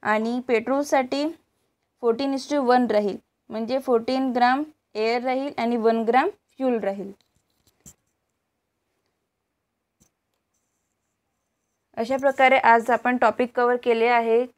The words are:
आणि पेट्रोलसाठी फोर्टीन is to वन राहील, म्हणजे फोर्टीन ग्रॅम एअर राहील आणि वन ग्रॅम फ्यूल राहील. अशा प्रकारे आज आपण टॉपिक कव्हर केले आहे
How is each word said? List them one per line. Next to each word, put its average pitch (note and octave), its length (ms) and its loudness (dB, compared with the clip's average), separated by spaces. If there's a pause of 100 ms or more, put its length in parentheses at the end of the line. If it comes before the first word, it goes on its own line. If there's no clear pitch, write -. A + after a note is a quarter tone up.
आणि A3+ 460 -2
पेट्रोलसाठी C4+ 760 0 (760)
फोर्टीन B3 320 0
is C4 180 -6
to D4 60 0
वन B3 300 4
राहील, G#3 300 0 (320)
म्हणजे A3+ 300 -4
फोर्टीन C4 520 0
ग्रॅम B3 320 2 (300)
एअर A3+ 280 -2
राहील C4 360 -4
आणि A#3 200 -2
वन A3+ 260 0
ग्रॅम B3 240 2
फ्यूल C4 520 -4
राहील. G3 320 -8 (4000)
अशा A#3 200 -2
प्रकारे C4+ 400 4
आज A#3 320 4
आपण B3 280 0
टॉपिक A#3+ 380 0
कव्हर B3 280 2
केले A3+ 220 2
आहे A#3 400 2 (120)